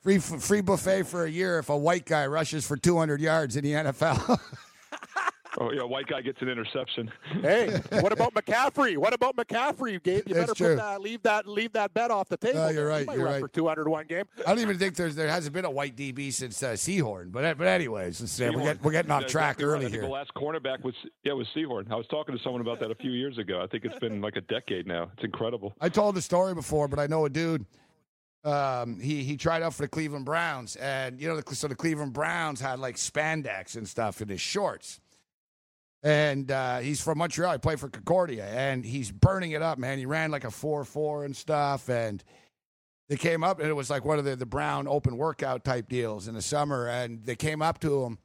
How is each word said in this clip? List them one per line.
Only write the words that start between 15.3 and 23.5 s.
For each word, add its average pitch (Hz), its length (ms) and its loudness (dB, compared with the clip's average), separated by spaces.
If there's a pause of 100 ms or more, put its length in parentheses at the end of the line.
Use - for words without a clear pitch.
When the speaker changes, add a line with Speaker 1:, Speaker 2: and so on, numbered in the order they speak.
Speaker 1:
been 185 100 -2
a 170 60 0
white 139 240 -2
D 135 160 -6
B 139 220 -6
since, 123 280 -6
uh, 127 120 0
Sehorn. 107 580 0
But, 143 260 0
but 170 120 2
anyways, 117 520 0
it's, 117 200 -6
uh, 120 120 2
we're - 80 0
Speaker 2:
Sehorn. 143 40 0
Speaker 1:
get-, 151 180 0
we're 151 80 6
getting 156 220 2
off 143 100 4
Speaker 2:
Yeah, 135 60 -4
Speaker 1:
track 147 300 2
Speaker 2:
exactly - 80 -2
right. 143 80 4
Speaker 1:
early 139 120 -2
Speaker 2:
I - 40 -2
think 101 40 -6
Speaker 1:
here. 113 80 -4
Speaker 2:
the 135 60 -4
last 139 260 -8
cornerback 135 480 -4
was, 127 120 -4 (280)
yeah, 143 120 0
was 135 200 -4
Sehorn. 123 360 -2
I 110 40 -2
was 117 140 -4
talking 151 280 -4
to 117 60 -6
someone 123 180 -4
about 117 200 -4
that 113 100 -4
a 110 60 -4
few 131 160 -4
years 123 260 -4
ago. 90 240 -2